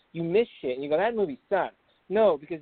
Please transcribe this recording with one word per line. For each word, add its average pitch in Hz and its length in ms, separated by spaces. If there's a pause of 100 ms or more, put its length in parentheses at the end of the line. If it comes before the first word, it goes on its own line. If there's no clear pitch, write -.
(100)
you 165 140
miss 202 240 (120)
shit, 127 140
and 131 80
you 147 80
go, 151 60
"That 220 180
movie 180 240 (100)
sucks." 165 280 (320)
No, 196 280
because 156 260